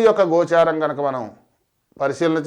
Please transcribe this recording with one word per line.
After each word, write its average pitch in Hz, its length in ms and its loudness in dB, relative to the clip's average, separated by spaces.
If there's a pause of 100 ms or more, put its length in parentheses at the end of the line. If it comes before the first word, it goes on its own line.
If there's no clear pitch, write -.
యొక్క 214 140 2 (120)
గోచారం 165 500 2
కనుక 147 160 -4
మనం 131 240 -4 (800)
పరిశీలన 160 460 0